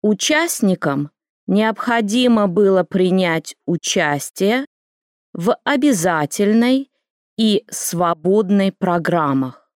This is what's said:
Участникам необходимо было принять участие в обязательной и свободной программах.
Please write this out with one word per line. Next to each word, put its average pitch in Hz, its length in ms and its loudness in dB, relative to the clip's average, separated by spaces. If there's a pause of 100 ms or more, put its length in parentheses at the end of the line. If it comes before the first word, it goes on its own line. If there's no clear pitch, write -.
Участникам 196 1080 0 (360)
необходимо 220 1000 0
было 190 340 2
принять 180 720 0 (100)
участие 175 1000 -2 (680)
в 175 320 -2
обязательной 226 1300 0 (460)
и 220 320 0
свободной 180 1040 0
программах. 151 1040 -2